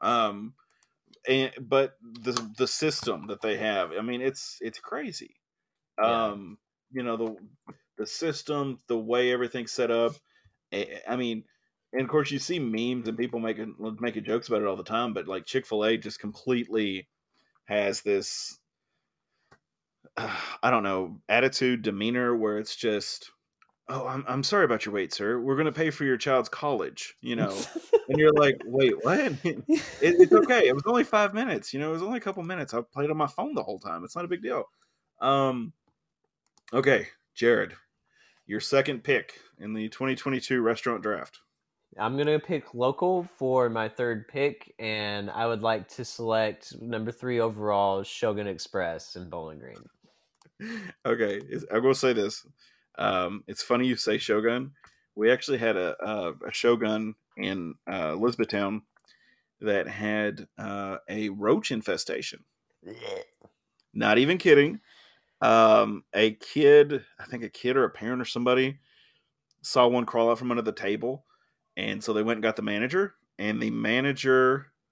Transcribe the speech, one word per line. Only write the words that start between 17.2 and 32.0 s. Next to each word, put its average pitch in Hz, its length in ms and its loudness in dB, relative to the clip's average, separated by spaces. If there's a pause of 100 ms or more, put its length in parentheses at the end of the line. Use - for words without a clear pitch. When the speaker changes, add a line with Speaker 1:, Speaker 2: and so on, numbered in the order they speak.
Speaker 1:
has 101 360 0
this, - 560 -2 (1600)
uh, - 180 -8 (300)
I 120 80 4
don't 113 120 2
know, 95 440 -4
attitude, 123 540 2
demeanor 117 540 -2
where 107 240 -2
it's 107 160 -8
just, - 540 -4 (580)
"Oh, 131 200 -6
I'm, 131 200 -6
I'm 127 160 -2
sorry - 220 4
about 113 200 2
your 104 80 -6
wait, 98 200 -2
sir. 113 260 -2
We're 135 160 -2
gonna 151 160 0
pay 156 200 0
for 147 120 -6
your 131 140 2
child's 127 320 0
college," 110 720 -6
you 120 140 -6
know? 104 220 -2
Speaker 2:
<laughs> - 160 -6 (340)
Speaker 1:
And - 100 0
you're 156 160 8
like, 143 220 6 (100)
"Wait, 127 280 4 (100)
what?" 196 340 2
<laughs> - 60 -10
It, 170 200 -4 (380)
it's - 320 10
okay. 240 340 8
It 123 60 6
was 139 140 -4
only 240 160 4
five 208 320 2
minutes, 214 380 -4
you 135 60 -4
know? 151 100 -4
It 160 40 -2
was 165 80 -4